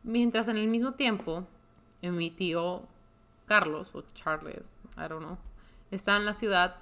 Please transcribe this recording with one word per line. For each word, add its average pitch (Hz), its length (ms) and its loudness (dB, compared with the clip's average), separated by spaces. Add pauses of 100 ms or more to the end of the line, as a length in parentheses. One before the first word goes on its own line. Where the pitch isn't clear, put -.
Mientras 233 440 2
en 226 100 0
el 214 100 2
mismo 233 260 0
tiempo, 196 520 -2 (560)
eh, 180 100 -4
mi 170 200 -2
tío 175 560 -4 (580)
Carlos, 180 500 2
o - 80 -12 (100)
Charles, - 680 -8 (160)
I 160 140 -8
don't 160 160 -10
know, 170 120 -10 (540)
estaba 202 260 2
en 208 80 2
la 208 80 0
ciudad 185 480 2